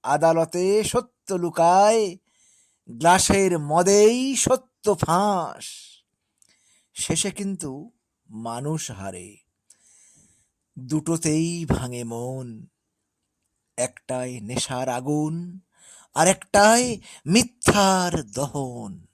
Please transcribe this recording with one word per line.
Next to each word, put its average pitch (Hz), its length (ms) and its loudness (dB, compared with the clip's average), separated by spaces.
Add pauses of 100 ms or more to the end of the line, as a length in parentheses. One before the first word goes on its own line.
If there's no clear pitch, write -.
আদালতে 165 800 2
সত্য - 500 -6
লুকায়, 185 800 2 (720)
গ্লাসের 180 680 4
মদেই 208 760 4
সত্য - 580 -2
ফাঁস। 175 720 -2 (1300)
শেষে 165 360 -4
কিন্তু 185 600 -10 (400)
মানুষ 123 600 -8
হারে, 95 460 -12 (1400)
দুটোতেই 160 880 -4
ভাঙে 123 380 -4
মন। 120 600 -10 (1080)
একটায় 127 640 -8
নেশার 127 480 -6
আগুন, 151 720 -4 (540)
আর 160 140 4
একটায় 220 720 4 (280)
মিথ্যার 185 960 2
দহন। 120 920 -8